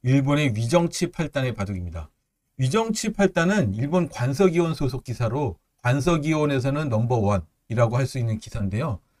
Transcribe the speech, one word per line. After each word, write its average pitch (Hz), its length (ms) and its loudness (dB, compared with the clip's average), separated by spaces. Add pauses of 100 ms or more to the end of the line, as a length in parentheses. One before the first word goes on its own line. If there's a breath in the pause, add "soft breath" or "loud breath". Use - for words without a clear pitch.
일본의 139 540 2
위정치 165 560 0
팔단의 135 440 -4
바둑입니다. 90 540 -8 (480)
위정치 220 560 -2
팔단은 180 600 2
일본 147 360 0
관서기원 165 680 2
소속 135 280 -4
기사로 120 540 -4 (240)
관서기원에서는 143 1080 0
넘버원이라고 113 1080 0
할 131 100 0
수 131 120 -6
있는 110 200 -2
기사인데요. 104 600 -4 (200)